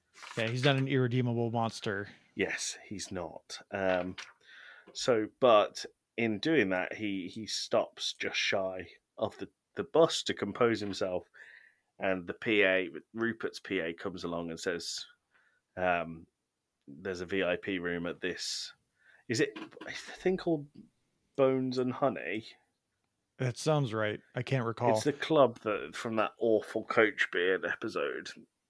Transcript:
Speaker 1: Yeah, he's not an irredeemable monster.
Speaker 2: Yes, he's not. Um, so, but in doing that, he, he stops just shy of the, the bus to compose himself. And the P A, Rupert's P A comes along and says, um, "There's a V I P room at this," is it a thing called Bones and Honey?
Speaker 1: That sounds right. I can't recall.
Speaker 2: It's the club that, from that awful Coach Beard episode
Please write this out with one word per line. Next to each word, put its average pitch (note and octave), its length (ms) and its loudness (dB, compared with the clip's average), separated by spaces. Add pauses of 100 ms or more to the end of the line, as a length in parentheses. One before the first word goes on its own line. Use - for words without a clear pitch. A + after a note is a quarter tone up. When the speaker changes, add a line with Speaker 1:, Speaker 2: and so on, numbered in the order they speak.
(360)
Speaker 1:
Yeah, A2+ 120 0
he's B2 160 -2
not C#3 120 6
an C3+ 120 0
irredeemable B2 640 0
monster. A2 560 -4 (260)
Speaker 2:
Yes, - 500 -4
he's G2 280 -10
not. - 460 -10 (120)
Um, F#2 460 0 (760)
so, A2 360 2 (100)
but A2 460 6 (320)
in A2 240 0
doing C3+ 300 4
that, F#2 240 -2
he, G2 380 -4
he A2 140 -10
stops - 720 -2
just - 180 -4
shy F#2+ 520 -2 (280)
of G#2+ 220 -2
the, - 100 -10 (280)
the G2+ 80 -2
bus - 400 4
to - 100 0
compose A2 460 2
himself. F#2+ 500 -4 (720)
And F#2 280 0
the G2 60 -4
P G#2+ 280 4
A, F#2 260 4 (240)
Rupert's A2+ 460 -2
P F#2 220 -4
A E2 120 -2
comes F2 300 -8
along E2+ 280 -4
and E2 80 -8
says, - 460 -6 (720)
um, E2+ 500 -2 (600)
"There's F2 340 -8
a F2+ 60 -8
V F#2+ 160 0
I F2+ 140 0
P F#2 240 -4
room F2 260 -2
at D#2+ 140 -6
this," - 520 -6 (560)
is A#2+ 120 0
it - 180 -2 (260)
a - 60 -10
thing - 460 -2
called D#3 280 0 (720)
Bones C3 420 4
and B2+ 140 2
Honey? G#2 540 -2 (920)
Speaker 1:
That B2+ 200 -2
sounds C#3+ 340 2
right. A2 280 -2 (160)
I B2+ 60 -4
can't B2+ 220 0
recall. A2+ 300 2
Speaker 2:
It's A2 80 4
the C#3+ 100 2
club C#3 520 4
that, F2+ 320 -2
from A2+ 200 -4
that G#2+ 220 2
awful A2 460 2
Coach - 480 4
Beard F2+ 320 2
episode E2+ 640 -4 (400)